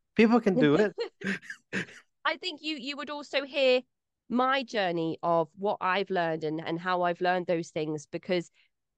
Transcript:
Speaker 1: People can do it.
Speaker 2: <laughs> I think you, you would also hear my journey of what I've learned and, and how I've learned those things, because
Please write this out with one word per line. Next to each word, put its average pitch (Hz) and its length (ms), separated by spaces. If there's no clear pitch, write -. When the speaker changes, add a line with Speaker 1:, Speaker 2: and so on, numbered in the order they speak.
Speaker 1:
People 226 260
can 208 180
do 151 180
it. 202 180
Speaker 2:
<laughs> - 640
I 320 140
think 330 240
you, 311 140
you 277 200
would 285 140
also 294 340
hear 262 380
my 262 320
journey 170 600
of 165 260
what 196 220
I've 185 300
learned 165 340
and, 156 200
and 165 160
how 180 220
I've 175 180
learned 180 260
those 170 220
things, 156 380
because 175 440